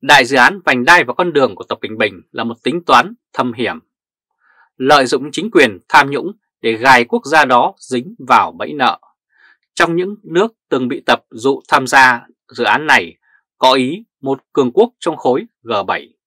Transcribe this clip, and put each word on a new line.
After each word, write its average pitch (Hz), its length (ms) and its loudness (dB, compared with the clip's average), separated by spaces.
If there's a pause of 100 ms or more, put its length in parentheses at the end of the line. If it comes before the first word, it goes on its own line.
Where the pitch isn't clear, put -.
Đại 139 240 2
dự 131 120 -2
án 143 280 2
vành 127 200 0
đai 170 180 4
và 123 100 -6
con 175 200 -4
đường 127 220 0
của - 80 -18
Tập - 180 -10
Cận 107 160 -12
Bình 98 240 -4 (100)
là 117 120 -8
một 117 200 -6
tính 170 220 -4
toán - 280 2 (200)
thâm 127 200 -4
hiểm, 101 260 -6 (1000)
lợi 135 280 4
dụng 135 260 -2
chính 196 200 -6
quyền 120 280 2 (100)
tham 139 200 2
nhũng 139 220 -6 (300)
để 113 120 -2
gài 120 320 2
quốc 240 200 -4
gia 151 200 2
đó 131 320 2
dính 131 380 -8 (120)
vào 107 240 2
bẫy 107 220 -12
nợ. 135 260 -4 (760)
Trong 165 220 -2
những 190 280 -4
nước 180 300 -2 (160)
từng 127 180 -2
bị 127 180 -8
Tập - 240 -2
dụ 131 400 -4
tham 135 180 0
gia 127 400 2 (260)
dự 120 100 -4
án 117 220 0
này, 113 320 0 (400)
có 131 160 4
Ý, 135 300 -2 (180)
một 135 180 -4 (140)
cường 127 180 0
quốc 233 280 2
trong 156 180 -6
khối 143 280 -2 (160)
G 117 100 -10 (160)
bảy. 80 260 -8 (140)